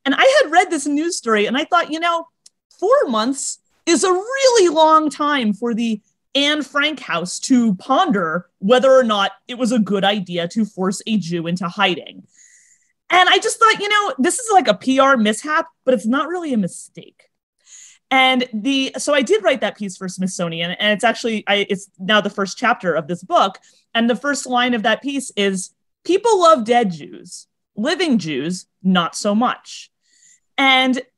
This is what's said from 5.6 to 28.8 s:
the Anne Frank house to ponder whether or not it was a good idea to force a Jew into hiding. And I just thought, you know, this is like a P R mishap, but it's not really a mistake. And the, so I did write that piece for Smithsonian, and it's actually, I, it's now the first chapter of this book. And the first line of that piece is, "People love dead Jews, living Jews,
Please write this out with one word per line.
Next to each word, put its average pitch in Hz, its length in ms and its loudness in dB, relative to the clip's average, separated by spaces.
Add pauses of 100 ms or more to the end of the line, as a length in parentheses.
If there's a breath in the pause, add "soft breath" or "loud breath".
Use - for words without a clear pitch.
the 226 260 -4 (320)
Anne 294 300 0
Frank 285 380 -4
house 170 400 -6
to 233 340 2
ponder 196 720 -2 (100)
whether 254 340 4
or 262 120 6
not 202 300 0 (140)
it 233 120 -10
was 233 120 0
a 254 60 2
good 196 260 0
idea 180 440 -2
to 214 180 -4
force 185 400 -4
a 220 140 -2
Jew 170 260 -4
into 175 220 -4
hiding. 190 580 -4 (880 soft breath)
And 370 140 4
I 370 120 0
just 427 200 -6
thought, 403 220 2
you 415 80 -4
know, 415 300 0
this 339 200 -2
is 466 140 -8
like 320 160 4
a 208 40 4
P 262 240 -2
R 269 200 4
mishap, 302 500 -2 (160)
but 254 100 2
it's 220 120 0
not 269 240 -2
really 339 240 -6
a 233 40 -2
mistake. - 640 -8 (880 loud breath)
And 262 440 2
the, 269 440 -2
so 285 160 -2
I 294 80 2
did 392 220 0
write 285 160 0
that 208 180 -6
piece 196 200 -10
for 190 100 -10
Smithsonian, 175 640 -6
and 208 220 -2
it's 202 100 -4
actually, 226 420 -2
I, 202 240 0
it's 190 200 -6 (100)
now 185 220 2
the 208 80 -2
first 196 280 -6
chapter 220 360 -2
of 151 160 -4
this 175 120 -8
book. 247 380 0 (340 soft breath)
And 233 160 0
the 247 60 0
first 277 300 -4
line 247 280 0
of 226 100 -2
that 220 180 0
piece 277 340 -8
is, 196 360 -2 (340)
"People 427 340 2
love 320 240 6
dead 233 280 2
Jews, - 560 -16 (280)
living 294 420 0
Jews, 160 480 -6 (160)